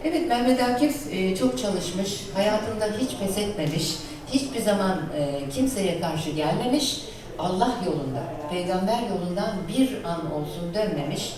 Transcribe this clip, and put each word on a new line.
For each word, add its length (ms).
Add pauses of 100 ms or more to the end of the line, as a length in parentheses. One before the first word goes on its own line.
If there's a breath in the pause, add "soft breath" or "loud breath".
Evet, 240
Mehmet 360
Akif, 500
e, 220
çok 240
çalışmış, 640 (140)
hayatında 500 (140)
hiç 200
pes 180
etmemiş, 580 (360 loud breath)
hiçbir 300
zaman, 400 (160)
e, 320
kimseye 520
karşı 280
gelmemiş, 720 (380 loud breath)
Allah 320 (140)
yolunda, 380 (280)
peygamber 480 (100)
yolundan 400 (180)
bir 360
an 300
olsun 400
dönmemiş 640